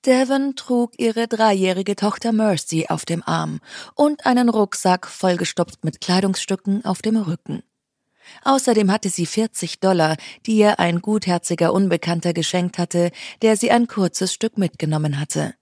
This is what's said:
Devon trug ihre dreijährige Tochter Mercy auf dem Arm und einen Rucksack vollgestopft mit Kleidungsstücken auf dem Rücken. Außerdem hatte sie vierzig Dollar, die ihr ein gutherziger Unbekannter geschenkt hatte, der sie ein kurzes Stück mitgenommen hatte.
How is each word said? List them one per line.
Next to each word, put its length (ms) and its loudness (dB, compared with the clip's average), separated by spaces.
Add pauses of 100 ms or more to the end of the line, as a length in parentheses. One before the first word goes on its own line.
Devon 520 2
trug 420 -2
ihre 280 0
dreijährige 720 2
Tochter 360 -2
Mercy 560 0
auf 160 -4
dem 200 -4
Arm 360 -4 (340)
und 320 0
einen 220 4
Rucksack 580 0
vollgestopft 800 -2
mit 160 -6
Kleidungsstücken 840 -2
auf 180 -4
dem 140 0
Rücken. 460 -6 (800)
Außerdem 480 2
hatte 160 -2
sie 180 -2
vierzig 540 -4
Dollar, 360 2 (280)
die 140 2
ihr 200 4
ein 220 2
gutherziger 720 0
Unbekannter 600 0
geschenkt 440 -2
hatte, 320 0 (300)
der 160 4
sie 140 0
ein 160 4
kurzes 480 -2
Stück 240 -4
mitgenommen 600 -2
hatte. 440 -4